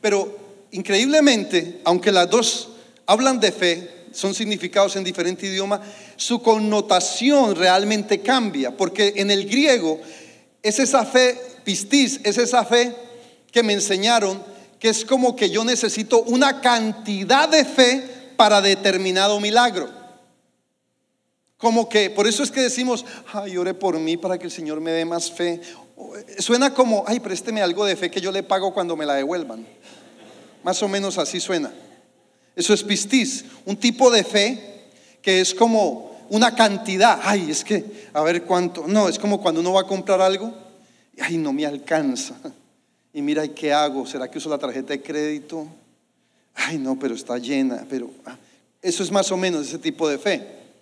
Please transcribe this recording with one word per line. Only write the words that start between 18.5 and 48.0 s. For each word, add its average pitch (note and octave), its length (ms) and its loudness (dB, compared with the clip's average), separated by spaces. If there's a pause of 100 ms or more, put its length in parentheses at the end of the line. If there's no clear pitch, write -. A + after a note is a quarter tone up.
determinado G3 800 2
milagro. G#3 580 0 (1600)
Como A3+ 320 2
que, G#3 200 2
por G3+ 200 0
eso A#3 160 0
es - 80 -6
que C4+ 80 -2
decimos, B3 440 -2 (280)
"Ay, G3 240 -8
ore F3+ 180 -2
por F#3 240 -2
mí D#3+ 180 -2
para F3+ 220 -4
que E3+ 60 -14
el E3+ 80 -10
Señor D#3 280 -8
me E3 120 -4
dé E3 120 -2
más E3+ 280 -6
fe". E3+ 280 -4 (800)
Suena B3+ 340 2
como, A3+ 360 2
"Ay, A3+ 100 0
présteme G#3+ 420 -6
algo F#3 240 0
de F#3+ 120 0
fe F3 160 -6
que F#3+ 80 -4
yo F#3 100 -4
le F#3+ 140 -4
pago F#3+ 280 -2
cuando F3 240 -4
me D#3 80 -6
la D3 100 0
devuelvan". C#3 520 -4 (960)
Más F#3 220 -2
o G3+ 40 0
menos G3 300 -4
así F3 220 -4
suena. D#3 320 -4 (800)
Eso F3 180 0
es - 120 0
pistis, G3+ 600 -2 (220)
un G3+ 100 -4
tipo B3 320 4
de A#3 140 4
fe G#3 640 -2 (360)
que F#3 200 2
es F#3 120 0
como G#3+ 800 0
una A3 240 2
cantidad. G3 720 4
"Ay, F#3 260 0
es D3 140 -4
que, G#3 200 -2 (280)
a D3 100 0
ver E3+ 220 0
cuánto". F3+ 420 -2
No, G3+ 220 2
es E3 100 -4
como G#3 240 -2
cuando E3 180 0
uno F3+ 120 -2
va F#3+ 80 4
a F#3 60 -4
comprar F#3+ 340 0
algo, F#3+ 340 0 (640)
"Ay, E3+ 200 -4
no D3+ 140 -2
me D3 140 -2
alcanza. C#3+ 680 -4 (760)
Y D3+ 80 -10
mira, D3+ 240 -2
¿y D3 40 -6
qué D3 240 -4
hago? C#3+ 340 0
¿Será B2+ 240 -8
que - 80 -10
uso D3+ 100 -10
la D3 100 -4
tarjeta C3 340 -8
de C#3 100 -8
crédito? D3+ 640 -8 (880)
Ay, D#3+ 240 -6
no, C3 180 -4
pero C3 200 -6
está - 220 -8
llena". B2+ 520 -4
Pero, A#2+ 220 -8 (140)